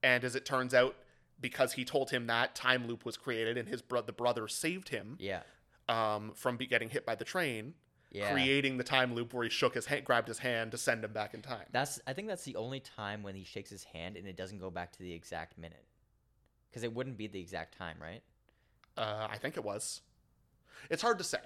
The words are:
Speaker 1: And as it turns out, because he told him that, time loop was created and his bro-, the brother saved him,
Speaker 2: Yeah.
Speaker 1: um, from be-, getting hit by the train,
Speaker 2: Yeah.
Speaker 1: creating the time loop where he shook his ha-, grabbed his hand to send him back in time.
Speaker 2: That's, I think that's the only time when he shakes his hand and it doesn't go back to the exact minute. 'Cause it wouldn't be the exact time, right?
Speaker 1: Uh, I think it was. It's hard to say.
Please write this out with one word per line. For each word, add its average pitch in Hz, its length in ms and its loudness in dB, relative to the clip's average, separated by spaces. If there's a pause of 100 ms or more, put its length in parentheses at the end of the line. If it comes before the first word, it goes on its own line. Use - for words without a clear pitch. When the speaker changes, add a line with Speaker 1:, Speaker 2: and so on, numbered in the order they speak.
Speaker 1:
And 123 200 8
as 123 120 0
it 131 100 -2
turns 127 280 2
out, 127 220 8 (440)
because 123 340 2
he 127 120 -2
told 135 260 2
him 120 160 2
that, 117 280 2
time 127 320 4
loop 117 180 -6
was 117 120 -4
created 113 400 0
and 113 100 -2
his 113 140 -4
bro-, 120 200 0
the 110 120 -6
brother 120 340 2
saved 180 420 -2
him, 113 300 -6
Speaker 2:
Yeah. 95 240 -4 (440)
Speaker 1:
um, 107 460 2
from 123 240 0
be-, 127 100 -4
getting 120 220 2
hit 120 160 0
by 113 100 0
the - 100 -6
train, 139 500 -2 (360)
Speaker 2:
Yeah. 101 200 0
Speaker 1:
creating 131 460 4
the 123 60 0
time 127 320 4
loop 117 180 -4
where 123 100 0
he 113 60 0
shook - 260 4
his 117 120 -2
ha-, 143 140 0
grabbed 117 260 4
his 117 120 -6
hand 113 320 0
to 117 60 -6
send 113 260 2
him 107 100 -6
back 107 200 -4
in 110 80 -10
time. 107 300 -8
Speaker 2:
That's, 135 340 0
I 131 80 -4
think 196 140 -6
that's 196 160 -6
the 131 140 -8
only 127 220 -4
time 104 440 -8
when 98 120 -8
he 95 80 -10
shakes - 260 -10
his 98 160 -14
hand 90 320 -10
and 92 100 -12
it 92 80 -10
doesn't 92 240 -8
go 92 100 -6
back 87 240 -8
to - 60 -20
the 90 140 -8
exact 82 440 -10
minute. 82 280 -16 (880)
'Cause 117 100 -8
it 117 100 -4
wouldn't 127 240 -6
be 107 100 -6
the 95 120 -8
exact 87 360 -8
time, 82 260 -10
right? 82 200 -12 (760)
Speaker 1:
Uh, 107 320 -2
I 107 80 -6
think 139 200 -4
it 143 60 -4
was. 107 380 -4 (880)
It's 165 120 0
hard 233 180 4
to 185 40 -2
say. - 220 0